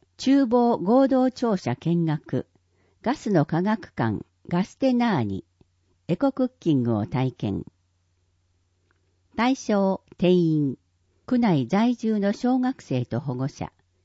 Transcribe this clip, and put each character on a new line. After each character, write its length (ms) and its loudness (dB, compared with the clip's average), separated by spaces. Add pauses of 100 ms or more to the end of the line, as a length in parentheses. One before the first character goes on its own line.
(160)
厨 300 2
房 320 2
合 300 4
同 220 2
庁 260 -2
舎 200 -4
見 280 0
学。 420 -4 (560)
ガ 120 -2
ス 160 -8
の 160 4
科 160 -2
学 300 -4
館、 320 -4 (220)
ガ 160 -2
ス 140 -12
テ 160 0
ナ 280 0
ー 20 0
ニ。 220 -6 (640)
エ 100 -2
コ 140 0
ク 140 -2
ッ 60 -2 (100)
キ 140 0
ン 80 2
グ 140 0
を 100 -2
体 260 -2
験。 320 -6 (1700)
対 180 0
象、 480 0 (160)
定 140 4
員。 460 2 (480)
区 120 0
内 280 2
在 300 0
住 240 -2
の 120 0
小 280 0
学 220 -4
生 240 -4
と 120 -6
保 160 -6
護 140 -4
者。 240 -12 (320)